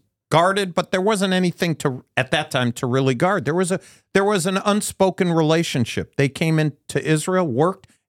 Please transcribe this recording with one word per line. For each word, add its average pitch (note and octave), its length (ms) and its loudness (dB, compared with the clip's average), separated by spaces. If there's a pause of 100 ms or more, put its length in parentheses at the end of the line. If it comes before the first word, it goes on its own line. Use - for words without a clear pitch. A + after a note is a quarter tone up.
(300)
guarded, F#3 440 2
but F3 160 -4
there F#3+ 100 0
wasn't G3 320 0
anything F3+ 440 0
to, B2+ 280 -4 (120)
at - 160 -4
that D#3 180 -2
time, B2 220 0
to - 160 -6
really C3+ 260 2
guard. F3 300 0
There D3+ 100 -2
was F3+ 160 0
a, F#3 80 -2 (360)
there G3 100 2
was G3+ 220 0
an F#3+ 180 -2
unspoken F#3+ 680 0
relationship. D#3+ 840 0
They C#3 120 2
came D#3+ 300 0
into D3+ 420 -2
Israel, E3+ 460 0
worked, D#3 400 -2 (220)